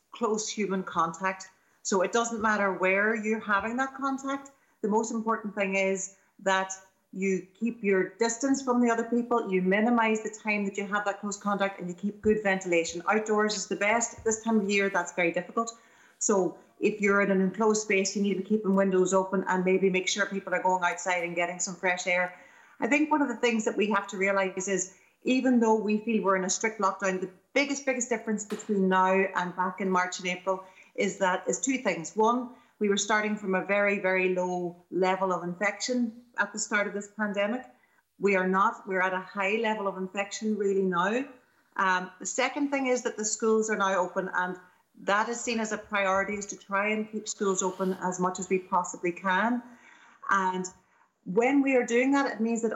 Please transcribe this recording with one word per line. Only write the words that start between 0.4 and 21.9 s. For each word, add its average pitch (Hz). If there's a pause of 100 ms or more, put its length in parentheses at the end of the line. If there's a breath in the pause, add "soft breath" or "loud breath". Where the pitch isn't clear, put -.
human 190
contact. 180 (360 soft breath)
So 190
it 190
doesn't 233
matter 202
where 190
you're 214
having 214
that 269
contact. 269 (300 soft breath)
The 208
most 220
important 220
thing 196
is 190 (280 soft breath)
that 190 (380)
you 185 (140)
keep 233
your 190 (100)
distance 247
from 247
the 233
other 226
people, 233
you 185
minimise 220
the 214
time 208
that 196
you 202
have 202
that 196
close 202
contact, 196
and 180
you 180
keep 202
good 214
ventilation. 175
Outdoors 214
is 190
the 190
best. 214
This 220
time 226
of 190
year, 202
that's 175
very 175
difficult. 202 (480 soft breath)
So 185 (220 loud breath)
if 214
you're 202
in 196
an 190
enclosed 214
space, 196
you 208
need 202
to 180
be -
keeping 214
windows 185
open 190
and 185
maybe 190
make 185
sure 202
people 190
are 175
going 185
outside 175
and 170
getting 175
some 180
fresh 180